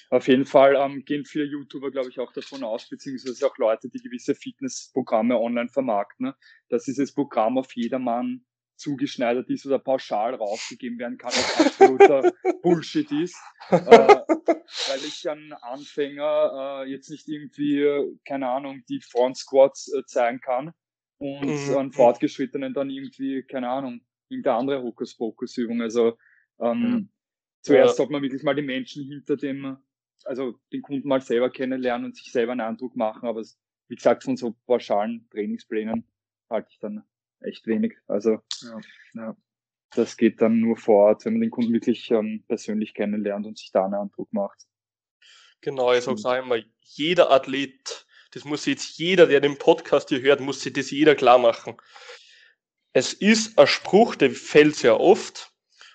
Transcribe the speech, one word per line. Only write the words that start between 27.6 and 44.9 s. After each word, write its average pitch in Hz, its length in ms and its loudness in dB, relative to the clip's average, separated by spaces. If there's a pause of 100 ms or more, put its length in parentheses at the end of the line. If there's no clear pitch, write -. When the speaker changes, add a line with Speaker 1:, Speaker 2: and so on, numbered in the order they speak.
Speaker 1:
zuerst 135 320 6
Speaker 2:
Ja. - 20 -8
Speaker 1:
sollte 135 160 0
man 143 100 -4
wirklich 135 200 -6
mal 143 120 0
die 147 80 -2
Menschen 131 420 -8
hinter 139 320 -6
dem, 135 400 -8 (480)
also 131 340 -8 (140)
den 135 100 -8
Kunden 143 260 -8
mal 131 120 0
selber 123 300 0
kennenlernen 127 560 -4
und 123 100 -14
sich - 160 -20
selber 120 200 0
einen 123 100 -4
Eindruck 113 340 -8
machen, 113 320 -4
aber 113 120 -6
es, - 180 -16 (300)
wie 117 80 -12
gesagt, - 280 0
von 131 120 -4
so 120 180 -8 (120)
pauschalen 117 640 -2
Trainingsplänen 214 760 -6 (440)
halte 110 200 -6
ich - 80 -20
dann 107 240 -10 (380)
echt - 260 -14
wenig. 110 280 -2 (120)
Also, 107 320 -2 (240)
ja, 113 180 -16 (340)
ja. 110 220 -14 (560)
Das - 240 -2
geht 110 260 2
dann 113 180 4
nur 113 160 0
vor 104 320 6
Ort, 107 160 2
wenn 110 100 -2
man 113 80 0
den 113 80 -2
Kunden 117 220 -2
wirklich, 113 380 -2
ähm, 107 380 -2
persönlich 107 460 -6
kennenlernt 104 520 -4
und 110 120 -16
sich - 140 -20
da 95 120 2
einen 98 100 -4
Eindruck 135 380 -8
macht. 202 340 -8 (920)